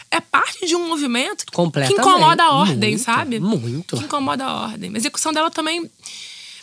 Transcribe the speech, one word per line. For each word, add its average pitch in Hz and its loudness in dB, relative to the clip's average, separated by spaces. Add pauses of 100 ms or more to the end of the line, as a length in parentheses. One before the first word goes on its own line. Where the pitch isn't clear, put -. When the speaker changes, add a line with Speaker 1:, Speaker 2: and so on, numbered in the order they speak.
(100)
Speaker 1:
É 330 2
parte - 0
de 330 2
um 349 0
movimento 294 -2
que - -20
Speaker 2:
Completamente. 170 2
Speaker 1:
incomoda 339 4
a 311 6
ordem, 214 4
Speaker 2:
Muito, 214 0
Speaker 1:
sabe? 240 0
Speaker 2:
muito. 160 -2
Speaker 1:
Que 285 -4
incomoda 277 -2
a 254 -4 (120)
ordem. 202 -8
Mas 214 -6
a 269 -2
execução - -4
dela 311 0
também, 320 -4 (760)